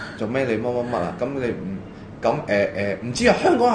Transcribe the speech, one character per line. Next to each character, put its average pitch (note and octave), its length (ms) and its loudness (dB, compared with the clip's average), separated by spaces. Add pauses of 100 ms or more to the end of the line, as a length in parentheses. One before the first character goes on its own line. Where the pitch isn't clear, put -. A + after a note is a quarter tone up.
(160)
做 A2 100 -4
咩 C3 180 0
你 A#2+ 100 0
乜 G#2+ 60 0
乜 B2 300 -2
乜 B2 60 0
啊？ F2 240 -2
噉 B2 140 0
你 C3 120 -2
唔， F#2+ 320 -4 (420)
噉， A2+ 140 2 (140)
誒， G2+ 260 4
誒， G2+ 220 -2 (100)
唔 B2 60 -4
知 A#3 160 2
啊， - 160 6
香 E4+ 120 6
港 A#3+ 180 4